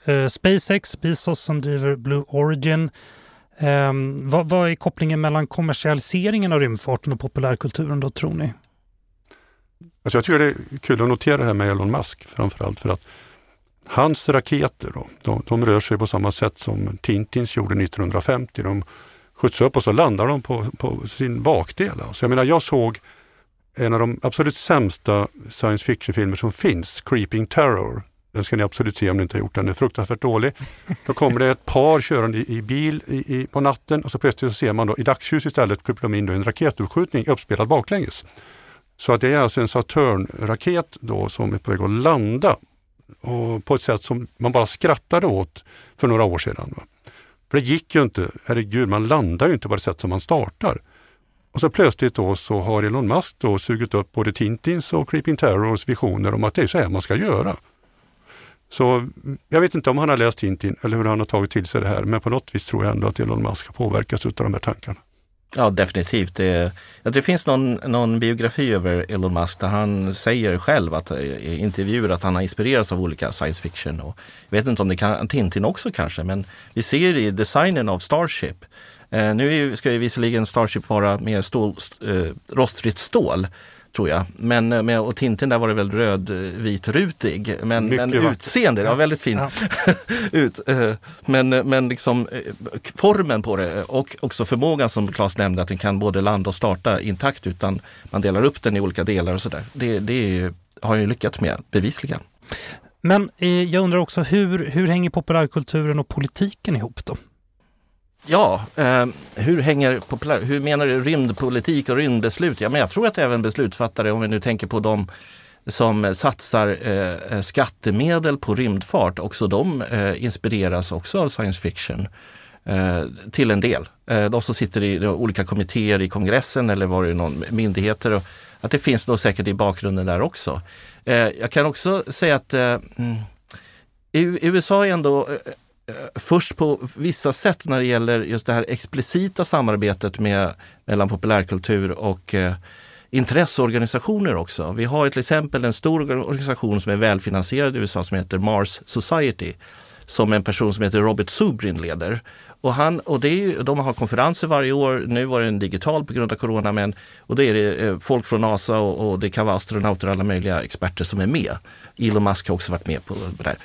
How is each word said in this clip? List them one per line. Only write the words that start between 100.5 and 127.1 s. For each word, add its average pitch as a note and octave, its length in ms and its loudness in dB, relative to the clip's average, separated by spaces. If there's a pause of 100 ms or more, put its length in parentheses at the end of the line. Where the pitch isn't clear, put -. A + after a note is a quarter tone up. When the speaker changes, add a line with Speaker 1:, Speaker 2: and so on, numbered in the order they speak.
Speaker 3:
har A2+ 140 0
ju G#2 120 2
lyckats - 340 -2
med, G2 200 -2 (100)
bevisligen. A2 480 -2 (840)
Speaker 1:
Men, F#3+ 360 4
eh, F3+ 260 2
jag F3+ 200 2
undrar F3+ 160 2
också, F3 220 0
hur, F3 480 2
hur E3+ 180 2
hänger F3 220 2
populärkulturen D#3 880 0
och C#3 80 -4
politiken F#3 680 -2
ihop A2+ 300 -6
då? - 120 -6 (1080)
Speaker 3:
Ja, C#3+ 400 4 (100)
eh, B2+ 300 4 (300)
hur C#3+ 260 2
hänger C#3 380 2
populär-, C3+ 420 -2
hur C#3 180 -2
menar C#3+ 280 2
du C3 160 2
rymdpolitik C3 840 0
och B2 60 2
rymdbeslut? B2 640 0
Ja, G#2+ 80 0
men C#3+ 120 2
jag A2+ 80 2
tror A3+ 180 0
att - 100 0
även B2 240 2
beslutsfattare, A2 720 -2
om A2+ 100 0
vi A2 60 0
nu G#2+ 120 0
tänker G#2+ 280 -2
på A2+ 120 -2
de G#2 280 0 (600)
som G#2+ 480 2
satsar, A2 640 0
eh, G2 560 -4
eh, G2 40 0
skattemedel D3 960 0
på G#2+ 180 -2
rymdfart, G2+ 640 0
också G2+ 280 -2
de, C3 340 0
eh, G2+ 420 -2
inspireras F#2+ 680 -2
också F2 280 -4
av D#3 100 0
science G2 320 -4
fiction, A2 460 -6 (580)
eh, F#2 380 0 (280)
till A#2 200 2
en G2+ 100 2
del. F#2 280 0 (200)
Eh, G#2 200 2
de A#2 120 0
som A2+ 140 -4
sitter G#2 280 -2
i G2 240 0
olika G2+ 360 0
kommittéer G2+ 580 0
i F#2 80 0
kongressen A2+ 600 0
eller G2 160 2
var F#2 180 0
det E2+ 100 0